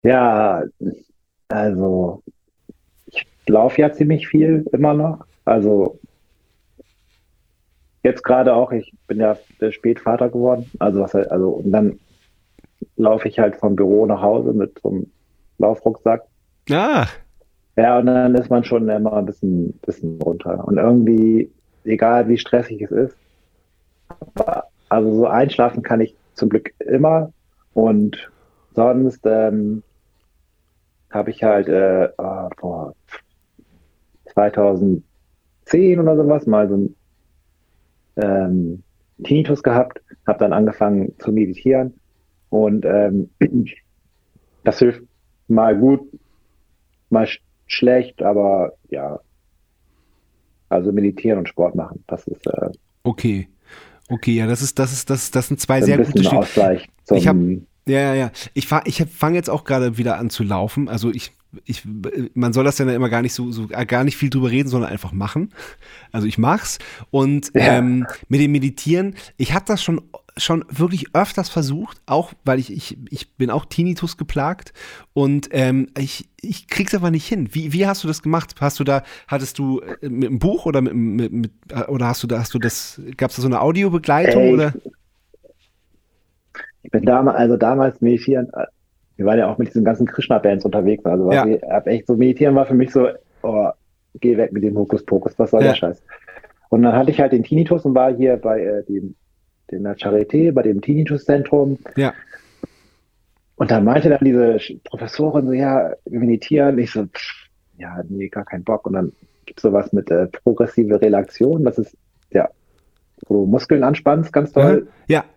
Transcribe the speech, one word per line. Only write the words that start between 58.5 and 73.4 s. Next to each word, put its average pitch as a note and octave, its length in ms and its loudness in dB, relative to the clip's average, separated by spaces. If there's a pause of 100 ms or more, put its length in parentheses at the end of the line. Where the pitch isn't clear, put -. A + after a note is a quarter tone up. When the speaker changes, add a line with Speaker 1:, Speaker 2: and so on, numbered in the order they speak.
Speaker 2:
Ich C3+ 140 -4
fa-, D3+ 180 0
ich - 160 -4
hab, D#3 80 -2
fang D#3 240 -2
jetzt F3 160 -2
auch D3 160 -4
gerade B2+ 320 -2
wieder A#2 200 0
an A2+ 120 -4
zu - 140 -4
laufen. G#2 440 -2
Also A2+ 240 -4
ich, - 220 -10 (320)
ich, - 180 -10 (500)
man B2 200 -2
soll C3 100 0
das C#3 140 0
ja C3 120 0
immer B2 200 -2
gar A#2 120 -2
nicht A#2+ 120 -4
so, B2 180 -8
so, A2 160 -10
gar B2 380 -2
nicht C#3+ 100 -2
viel C#3 140 -2
drüber B2+ 220 0
reden, C3+ 180 -2
sondern B2 200 -2
einfach F#2+ 220 -10
machen. G2+ 400 -6 (640)
Also G#2 120 -4
ich A2 120 -4
mach's. B2 420 -2 (320)
Und, C#3 420 0
Speaker 1:
Ja. B2+ 260 4
Speaker 2:
ähm, B2 280 0 (220)
mit D3+ 100 2
dem C#3+ 140 4
Meditieren, D#3 600 -2 (200)
ich F#3 180 -2
hab F#3+ 120 -2
das G#3+ 180 -2
schon, E3 160 -2 (380)
schon E3 320 -2
wirklich D#3+ 440 -4
öfters F#3+ 360 -2
versucht, D#3 560 -6
auch D3 260 -2 (140)
weil C3 120 0
ich, B2+ 140 -6
ich, - 260 -12 (140)
ich - 240 -16
bin B2+ 160 -2